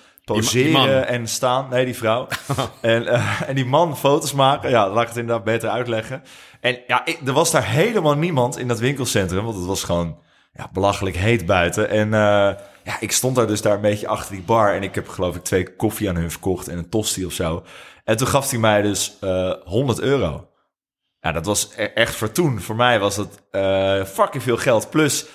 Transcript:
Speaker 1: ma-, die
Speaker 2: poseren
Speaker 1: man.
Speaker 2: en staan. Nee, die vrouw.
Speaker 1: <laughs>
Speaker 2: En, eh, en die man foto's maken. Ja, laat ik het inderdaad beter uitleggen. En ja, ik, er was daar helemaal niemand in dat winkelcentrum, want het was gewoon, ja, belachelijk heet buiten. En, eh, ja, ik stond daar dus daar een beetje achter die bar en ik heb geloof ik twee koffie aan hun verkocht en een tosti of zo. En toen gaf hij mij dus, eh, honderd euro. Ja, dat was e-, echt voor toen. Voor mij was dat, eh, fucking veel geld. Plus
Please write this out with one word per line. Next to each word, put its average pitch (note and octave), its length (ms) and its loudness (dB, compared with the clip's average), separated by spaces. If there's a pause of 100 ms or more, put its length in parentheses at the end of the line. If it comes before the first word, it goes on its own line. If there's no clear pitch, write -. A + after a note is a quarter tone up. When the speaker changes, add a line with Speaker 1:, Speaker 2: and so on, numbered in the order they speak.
(260)
Speaker 1:
ma-, A2 80 -4
die A2 80 0
Speaker 2:
poseren B2 300 2
Speaker 1:
man. C3+ 160 4 (160)
Speaker 2:
en A#2+ 240 -4
staan. C3 420 -2
Nee, B2+ 160 2
die B2 120 -4
vrouw. A2+ 300 0 (280)
Speaker 1:
<laughs> B2 260 -6
Speaker 2:
En, A#2 260 2
eh, G#2+ 400 0
en C3+ 80 -4
die C3 100 0
man D3 320 2
foto's C#3+ 360 2
maken. C3+ 360 2
Ja, G#2+ 200 4
laat G#2+ 120 0
ik A#2 60 0
het A#2 100 -10
inderdaad A#2 280 -2
beter A2 240 0
uitleggen. A#2 540 -4 (380)
En B2 260 0
ja, B2 180 2
ik, E3 200 -4
er C3 80 0
was D#3+ 180 4
daar C3 140 2
helemaal D#3 520 2
niemand C#3 400 0
in B2+ 100 -4
dat A2+ 120 -2
winkelcentrum, A2 640 0
want A2+ 140 -6
het F2+ 80 -6
was F#2+ 180 -4
gewoon, E2+ 360 -2 (340)
ja, - 200 -14
belachelijk G2 420 0
heet G2 300 0
buiten. F2+ 440 2
En, G#2+ 240 0
eh, G#2+ 60 4 (640)
ja, - 160 -8
ik G#2+ 120 -6
stond B2+ 240 0
daar A#2 120 4
dus G#2 140 -2
daar G#2 140 2
een G2+ 60 -4
beetje G#2+ 260 0
achter G#2 260 -6
die F#2+ 100 -12
bar G#2+ 300 4
en F#2+ 100 -4
ik F#2+ 120 -6
heb - 120 -6
geloof F2+ 280 -4
ik F2 80 -14
twee F2+ 320 -2
koffie G#2 340 -2
aan F2 60 -2
hun E2 160 -4
verkocht - 360 -4
en E2+ 100 -8
een E2+ 120 -10
tosti G#2+ 360 -4
of E2+ 80 -8
zo. D#2+ 300 -4 (400)
En A#2+ 140 0
toen B2 100 0
gaf C3+ 220 0
hij A#2+ 100 -4
mij G#2+ 220 4
dus, G2+ 400 -2
eh, F#2 300 0 (120)
honderd A2+ 360 0
euro. G#2+ 480 -2 (720)
Ja, E2 120 -4
dat E2 140 -4
was G2+ 300 -2
e-, A2 80 -2
echt A2 320 -2
voor G#2+ 160 -4
toen. C#3+ 280 0
Voor A2 160 -8
mij A#2+ 240 4
was G2 160 0
dat, - 260 -8 (100)
eh, G2 520 2
fucking C#3+ 400 -2
veel A#2 140 2
geld. A2+ 320 2
Plus D3+ 460 0